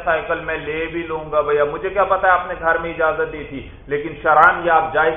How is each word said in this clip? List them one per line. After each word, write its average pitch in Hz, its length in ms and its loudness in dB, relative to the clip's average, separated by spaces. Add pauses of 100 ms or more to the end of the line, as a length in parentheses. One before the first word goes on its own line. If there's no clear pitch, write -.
سائیکل، 165 360 -2
میں 160 180 -6
لے 151 280 -6
بھی 170 180 -6
لوں 156 280 -8
گا 151 100 2
بھیا، 147 220 2
مجھے 160 260 -4
کیا 196 140 0
پتا 190 240 2
ہے 185 60 6
آپ 175 140 0
نے 185 120 -6
گھر 165 180 2
میں 170 120 -4
اجازت 156 440 -2
دی 151 100 -10
تھی، 135 260 -12 (180)
لیکن 147 220 -4 (140)
شرعاً 170 420 6
یہ 170 60 2
آپ 156 220 2
جائز 156 240 2